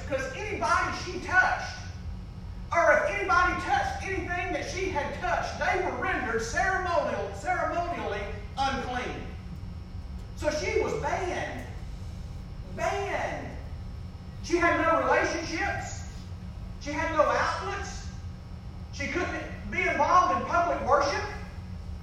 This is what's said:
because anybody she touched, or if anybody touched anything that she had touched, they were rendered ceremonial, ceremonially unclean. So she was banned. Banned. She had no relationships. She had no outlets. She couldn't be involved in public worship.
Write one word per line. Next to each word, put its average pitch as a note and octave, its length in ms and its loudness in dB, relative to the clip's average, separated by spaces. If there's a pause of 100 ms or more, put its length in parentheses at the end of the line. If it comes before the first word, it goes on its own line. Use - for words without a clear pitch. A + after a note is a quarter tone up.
because C5 300 -2
anybody F4 580 2 (120)
she F4+ 140 -4
touched, - 540 4 (960)
or E4 220 8
if - 240 4
anybody F4+ 460 4
touched G4 440 0
anything F4+ 460 -2
that - 180 -2
she F#4 200 0
had C#4+ 320 -2
touched, - 360 0
they F#4 240 2
were B3+ 140 -2
rendered F4 460 0
ceremonial, F4+ 1000 2
ceremonially F4 800 0 (380)
unclean. B3+ 680 -2 (1080)
So D4+ 140 0
she - 300 2
was - 200 2
banned. E4 640 0 (1120)
Banned. F4 720 -2 (960)
She E4+ 140 2
had E4+ 240 4
no D4+ 240 4
relationships. - 1000 0 (760)
She C#4+ 80 -6
had D#4 260 0
no D4+ 60 8
outlets. - 840 0 (840)
She C#4 140 -4
couldn't D#4+ 380 -2 (260)
be F4 180 -2
involved F4 540 6
in - 40 -2
public E4+ 400 2
worship. G4+ 380 4 (800)